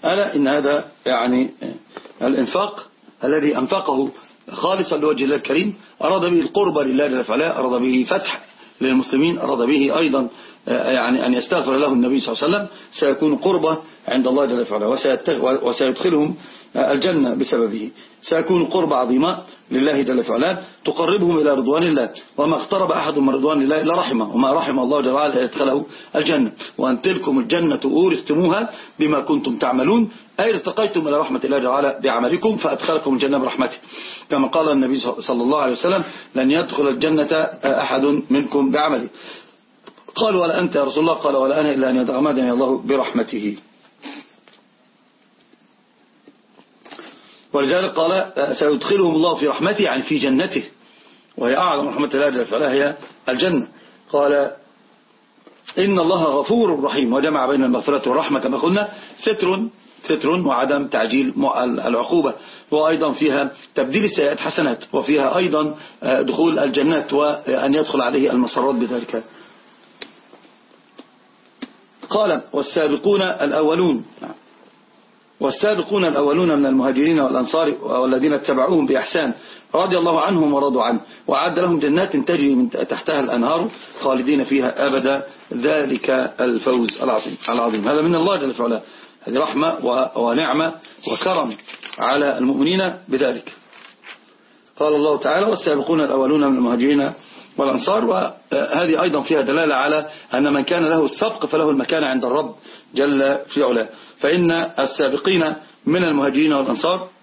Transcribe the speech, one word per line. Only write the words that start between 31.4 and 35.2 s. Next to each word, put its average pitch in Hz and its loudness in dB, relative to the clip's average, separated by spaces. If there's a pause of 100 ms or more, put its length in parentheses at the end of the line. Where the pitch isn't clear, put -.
الله 135 0
جل 123 -2
وعلا 139 0
بعملكم 135 0
فأدخلكم 156 -2
الجنة 139 0
برحمته، 131 -4 (520)
كما 135 0
قال 156 0
النبي 135 2 (240)
صلى 120 -2